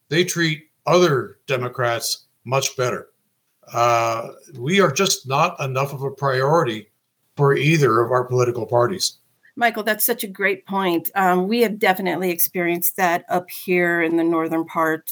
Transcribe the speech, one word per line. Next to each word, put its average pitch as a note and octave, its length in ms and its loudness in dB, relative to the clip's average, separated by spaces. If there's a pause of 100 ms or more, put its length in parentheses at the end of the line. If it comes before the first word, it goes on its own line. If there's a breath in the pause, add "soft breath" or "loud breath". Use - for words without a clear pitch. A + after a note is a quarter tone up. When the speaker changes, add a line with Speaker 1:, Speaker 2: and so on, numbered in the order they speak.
Speaker 1:
They E3+ 160 2
treat D#3+ 440 -4 (160)
other D3 520 2 (100)
Democrats B2 800 -4 (180)
much C3 320 -2
better. A#2 340 -4 (640)
Uh, A#2 600 0 (260)
we E3 240 0
are E3 100 4
just F#3 340 -2
not C#3+ 360 0
enough C#3 320 -4
of C3+ 80 -10
a C3+ 100 -4
priority C3+ 800 0 (480)
for C#3 180 4
either C#3 460 4
of A#2+ 100 0
our B2 140 2
political B2 400 0
parties. A#2+ 540 0 (360 soft breath)
Speaker 2:
Michael, A3+ 280 -2
that's G#3+ 200 -2
such A#3 200 -2
a G#3+ 40 -8
great G3 380 -4
point. F#3 480 -2
Um, F#3 340 2
we A#3 140 2
have G#3+ 160 0
definitely F#3 540 0
experienced F3 640 -2
that F3 340 0
up F3+ 220 -4
here F3 500 0
in E3 160 0
the E3 60 2
northern E3 420 -2
part, D#3+ 460 -4